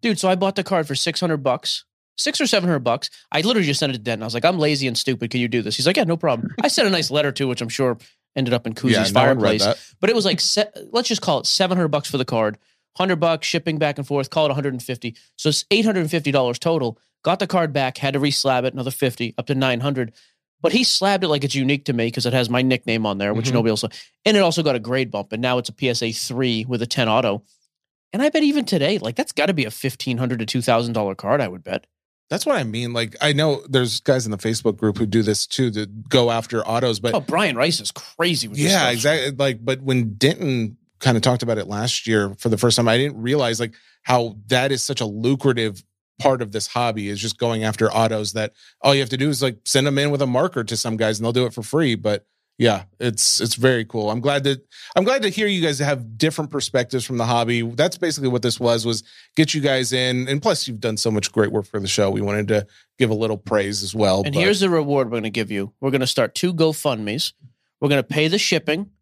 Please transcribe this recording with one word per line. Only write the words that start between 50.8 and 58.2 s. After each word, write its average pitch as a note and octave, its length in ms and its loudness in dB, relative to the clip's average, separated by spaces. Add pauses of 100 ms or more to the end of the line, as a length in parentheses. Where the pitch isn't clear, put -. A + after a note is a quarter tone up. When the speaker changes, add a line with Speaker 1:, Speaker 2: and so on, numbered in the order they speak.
Speaker 2:
guys G#2+ 220 0
and A2+ 60 -4
they'll A#2 80 0
do B2+ 140 2
it A2 80 -6
for A#2 80 -10
free. C#3+ 320 0
But G#2 320 -2 (320)
yeah, G#2+ 240 2 (160)
it's, - 420 0
it's A2 140 -2
very A#2 320 2
cool. G#2+ 240 -4
I'm A#2 100 -4
glad C#3 240 0
that, C3+ 180 -2 (320)
I'm F#3+ 100 4
glad B3+ 180 2
to G3+ 80 0
hear G#3+ 160 -2
you F#3+ 160 0
guys D3 160 0
have B2+ 400 -2
different D#3 320 0
perspectives C3 560 -2
from B2+ 100 -6
the A#2 80 0
hobby. A#2 380 2
That's B2 340 0
basically D3+ 320 -2